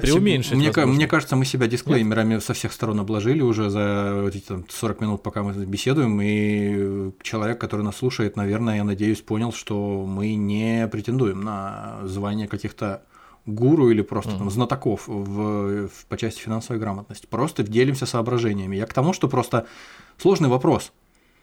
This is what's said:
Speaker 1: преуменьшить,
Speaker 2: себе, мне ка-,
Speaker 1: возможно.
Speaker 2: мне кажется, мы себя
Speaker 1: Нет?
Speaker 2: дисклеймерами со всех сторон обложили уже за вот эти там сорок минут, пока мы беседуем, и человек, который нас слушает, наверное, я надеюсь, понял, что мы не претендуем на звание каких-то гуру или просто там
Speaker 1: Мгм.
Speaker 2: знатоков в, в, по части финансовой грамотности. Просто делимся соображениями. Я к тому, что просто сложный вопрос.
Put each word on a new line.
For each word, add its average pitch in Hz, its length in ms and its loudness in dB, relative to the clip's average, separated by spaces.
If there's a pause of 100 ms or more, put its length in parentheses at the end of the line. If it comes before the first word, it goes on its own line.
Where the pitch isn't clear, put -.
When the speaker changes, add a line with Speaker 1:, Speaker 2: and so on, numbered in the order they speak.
Speaker 1:
преуменьшить, 156 520 4
Speaker 2:
себе, 131 40 4
мне 143 140 4
ка-, - 80 2
Speaker 1:
возможно. 135 160 4
Speaker 2:
мне 151 100 4
кажется, 151 300 2
мы 131 80 4
себя 127 220 0
Speaker 1:
Нет? 113 40 2
Speaker 2:
дисклеймерами 110 680 2
со 117 120 -6
всех 110 200 -4
сторон 107 260 -2
обложили 110 440 2
уже 110 280 2
за 101 540 0
вот 98 100 -2
эти 98 80 -8
там 92 260 -8
сорок 104 320 -4
минут, 107 220 -2
пока 104 220 -4
мы 101 80 -2
беседуем, 104 680 0
и 101 920 0 (160)
человек, 113 320 -4
который 104 220 -4
нас 104 160 -2
слушает, 123 380 -2
наверное, 107 400 0
я 104 80 0
надеюсь, 104 360 0
понял, 113 320 -2
что 101 540 -4
мы 98 280 -2
не 110 540 0
претендуем 107 540 -2
на 104 600 -8
звание 101 440 -4
каких-то 101 540 -6 (420)
гуру 123 460 4
или 107 100 6
просто 104 300 -2
там 101 140 -4
Speaker 1:
Мгм. 101 60 -2
Speaker 2:
знатоков 120 580 -2
в, 101 800 -4
в, - 200 -18
по 104 80 -6
части 110 240 -6
финансовой 113 400 -4
грамотности. 104 480 -8
Просто - 360 -2
делимся 127 420 2
соображениями. 110 720 0
Я 104 100 -2
к - 80 -12
тому, 143 180 2
что 170 160 0
просто 123 380 0 (500)
сложный 170 320 4
вопрос. 131 420 2 (520)